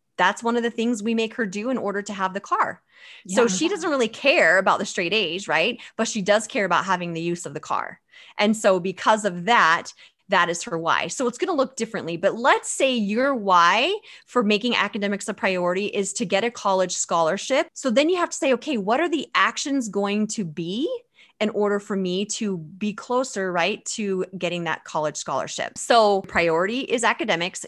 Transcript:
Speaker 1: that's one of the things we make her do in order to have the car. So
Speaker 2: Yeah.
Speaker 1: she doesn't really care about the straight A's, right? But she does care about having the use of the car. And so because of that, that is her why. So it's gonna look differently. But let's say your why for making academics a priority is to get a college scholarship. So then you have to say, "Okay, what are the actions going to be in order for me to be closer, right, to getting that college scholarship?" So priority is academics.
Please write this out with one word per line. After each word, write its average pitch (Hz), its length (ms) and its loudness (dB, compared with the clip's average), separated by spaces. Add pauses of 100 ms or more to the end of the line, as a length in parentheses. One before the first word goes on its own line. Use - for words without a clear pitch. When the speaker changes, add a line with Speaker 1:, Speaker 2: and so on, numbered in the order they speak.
(180)
Speaker 1:
that's 185 240 2
one 233 160 0
of 233 40 0
the 233 80 0
things 233 320 -2
we 226 120 0
make 226 220 -2
her 233 100 -2
do 208 240 -6
in 254 80 -2
order 202 240 -4
to 208 100 -10
have 185 220 -4
the 196 60 -6
car. - 420 -2 (460)
So 240 160 4
Speaker 2:
Yeah. 233 40 4
Speaker 1:
she 190 180 0
doesn't 349 220 -2
really 269 200 2
care 226 500 4
about 190 200 4
the 190 60 -4
straight 180 300 -4
A's, 190 340 -2
right? 175 320 0 (160)
But 226 100 -2
she 220 140 -4
does 208 260 2
care 202 200 -2
about 170 180 2
having 180 300 -2
the 165 80 -6
use 170 240 -4
of 143 80 -12
the 151 60 -10
car. - 420 -6 (340)
And 208 180 4
so 208 240 4
because 202 460 2
of 175 220 -4
that, 185 480 4 (340)
that 175 200 4
is 170 140 -4
her 165 160 -4
why. 156 300 0
So - 180 -4
it's 240 120 -4
gonna 359 140 -2
look 269 220 -2
differently. 175 420 -6
But 175 200 0
let's 311 340 2
say 269 240 0
your 240 400 0
why 202 640 4 (280)
for 247 180 0
making 214 320 2
academics 202 500 -2
a 214 80 -4
priority 185 520 0
is 196 260 -4
to - 120 -4
get 196 200 0
a 233 80 -2
college 190 400 0
scholarship. 190 800 0
So - 160 -4
then 277 180 4
you 359 100 2
have 339 120 -2
to - 60 -10
say, 277 160 2
"Okay, 254 240 -2
what 214 240 0
are 339 80 0
the 294 260 -2
actions 233 540 0
going 202 400 0
to 214 160 -4
be 175 440 -4 (520)
in 214 80 0
order 208 320 0
for 202 160 -6
me 190 300 -2
to 202 320 -4
be 185 340 -6
closer, 214 580 -4
right, 175 360 0
to 190 400 -4 (100)
getting 175 280 -4
that 160 200 -4
college 151 320 -4
scholarship?" - 640 -6
So 214 500 4
priority 180 520 2
is 226 220 -2
academics. 220 640 0